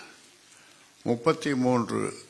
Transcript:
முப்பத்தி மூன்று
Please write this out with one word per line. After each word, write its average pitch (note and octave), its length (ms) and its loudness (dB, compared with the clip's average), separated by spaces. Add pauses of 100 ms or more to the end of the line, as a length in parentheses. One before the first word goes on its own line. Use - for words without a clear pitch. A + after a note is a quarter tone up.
(1040)
முப்பத்தி D3+ 500 0
மூன்று A#2+ 440 2 (300)